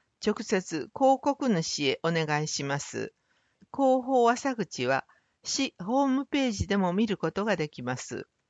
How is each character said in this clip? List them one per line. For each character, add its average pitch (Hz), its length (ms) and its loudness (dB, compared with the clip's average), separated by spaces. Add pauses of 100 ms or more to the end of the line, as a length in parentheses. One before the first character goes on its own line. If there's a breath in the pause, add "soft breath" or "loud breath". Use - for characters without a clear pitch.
(260 soft breath)
直 214 180 0
接 180 520 -2
広 269 240 4
告 277 300 -2
主 165 360 0
へ 131 180 2
お 170 100 0
願 151 280 0
い 156 60 -4
し - 160 -6
ま 139 160 -2
す。 113 340 -8 (600 soft breath)
広 262 320 2
報 240 240 4
朝 247 260 0
口 160 300 -4
は、 131 200 2 (380 soft breath)
市 - 360 -4
ホ 247 260 0
ー - 20 2
ム 269 180 0
ペ 269 240 0
ー - 20 0
ジ 196 180 -4
で 202 80 2
も 185 160 2
見 214 140 2
る 202 100 -2
こ 160 160 -2
と 196 100 -2
が 208 140 0
で 151 100 -2
き - 160 -12
ま 127 140 -4
す。 101 280 -10 (240)